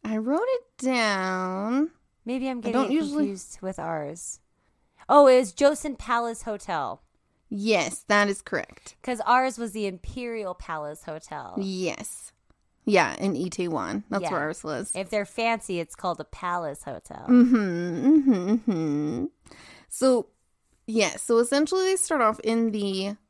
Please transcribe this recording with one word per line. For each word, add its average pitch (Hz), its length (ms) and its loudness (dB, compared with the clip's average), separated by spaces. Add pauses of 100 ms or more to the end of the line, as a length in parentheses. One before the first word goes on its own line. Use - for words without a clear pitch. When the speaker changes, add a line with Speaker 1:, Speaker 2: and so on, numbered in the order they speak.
Speaker 1:
I 220 140 -4
wrote 285 300 0
it 508 160 -2 (140)
down. 214 1120 0 (340)
Speaker 2:
Maybe 254 240 -4
I'm 254 100 -6
Speaker 1:
I - 20 -14
Speaker 2:
getting 233 120 -4
Speaker 1:
don't 262 180 2
Speaker 2:
it - 20 0
Speaker 1:
usually 302 320 0
Speaker 2:
confused 196 360 -10
with 190 180 -8
ours. 160 600 -8 (720)
Oh, 285 180 10
it 254 120 10
was 214 140 -2
Joseon 285 440 2
Palace 233 460 -4
Hotel. 170 580 -6 (480)
Speaker 1:
Yes, 202 580 0
that 208 220 4
is 196 120 -4
correct. - 600 -8
Speaker 2:
'Cause 247 220 -6
ours 254 320 2
was 233 160 -6
the 214 140 -4
Imperial 214 680 -8
Palace 156 480 -10
Hotel. 147 540 -12
Speaker 1:
Yes. 190 760 -6 (540)
Yeah, 170 340 4
in 196 160 0
Itaewon. 165 760 -4
That's 196 140 -4
Speaker 2:
Yeah. 170 80 -4
Speaker 1:
where 165 100 -2
ours 156 220 -6
was. 143 320 -6
Speaker 2:
If 185 140 -8
they're 208 160 -2
fancy, 226 540 -4
it's 165 160 -8
called 170 240 -4
a 151 40 -8
palace 175 600 -8
hotel. - 460 -14
Speaker 1:
Mm-hmm, 202 800 4
mm-hmm, 262 460 6 (180)
mm-hmm. 151 540 -2 (640)
So, 254 400 2 (600)
yeah, 220 300 2
so 226 200 2
essentially 302 480 2
they 381 100 2
start 320 260 0
off 220 180 2
in 226 320 0
the 202 460 -4 (120)